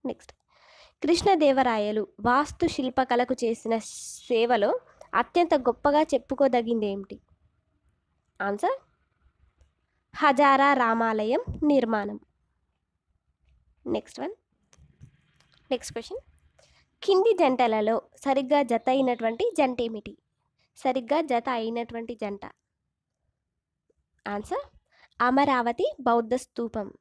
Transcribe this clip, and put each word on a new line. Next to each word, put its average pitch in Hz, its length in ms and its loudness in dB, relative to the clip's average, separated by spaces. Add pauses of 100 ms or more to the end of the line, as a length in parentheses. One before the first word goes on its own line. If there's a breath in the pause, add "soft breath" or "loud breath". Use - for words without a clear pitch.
నెక్స్ట్, - 280 -12 (680 soft breath)
కృష్ణదేవరాయలు 262 1000 2 (180)
వాస్తు 254 460 0
శిల్పకళకు 254 760 0
చేసిన 226 320 -2 (540)
సేవలో 233 420 2 (440 loud breath)
అత్యంత 330 400 2 (120)
గొప్పగా 294 360 2
చెప్పుకోదగింది 240 840 0
ఏమిటి? 196 300 -8 (1200)
ఆన్సర్, 208 360 -2 (1400)
హజారా 277 600 4
రామాలయం 226 680 0 (280)
నిర్మాణం. 220 480 0 (1700)
నెక్స్ట్ - 360 -8
వన్, 349 140 -8 (1400)
నెక్స్ట్ 247 240 -6
క్వశ్చన్, 370 280 -12 (800 soft breath)
కింది 392 380 4
జంటలలో 233 560 2 (280)
సరిగ్గా 277 360 2 (100)
జత 226 240 0
అయినటువంటి 240 500 -2 (140)
జంట 262 280 0
ఏమిటి? 220 260 -12 (680)
సరిగ్గా 254 400 -2 (120)
జత 233 180 -2 (100)
అయినటువంటి 233 640 -8
జంట. 202 220 -8 (1800)
ఆన్సర్, 214 380 -6 (560 soft breath)
అమరావతి 254 680 2 (200)
బౌద్ధ 233 280 2 (100)
స్తూపం 226 440 -8 (120)